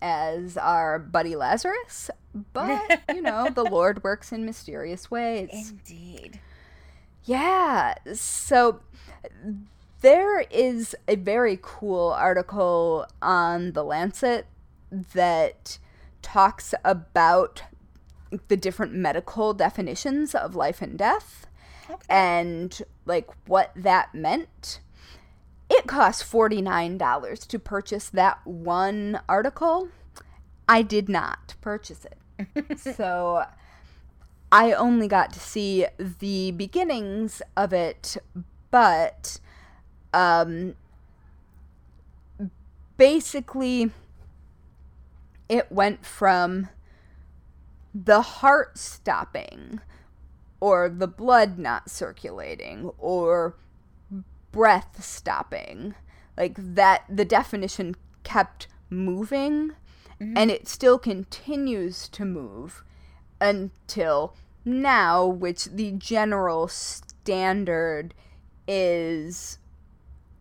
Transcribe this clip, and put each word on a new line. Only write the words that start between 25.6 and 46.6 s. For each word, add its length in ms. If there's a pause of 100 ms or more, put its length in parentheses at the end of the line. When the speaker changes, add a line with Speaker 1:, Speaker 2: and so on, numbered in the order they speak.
Speaker 1:
It 180
cost 360
forty-nine 760
dollars 500
to 120
purchase 500
that 360
one 840
article. 600 (800)
I 140
did 280
not 520
purchase 440
it. 120 (600)
Speaker 2:
<laughs> 20
Speaker 1:
So 680 (1080)
I 220
only 340
got 260
to 60
see 460 (120)
the 540
beginnings 880 (140)
of 160
it, 460 (540)
but, 680 (760)
um, 600 (2250)
basically 920 (1600)
it 220
went 340
from 640 (1200)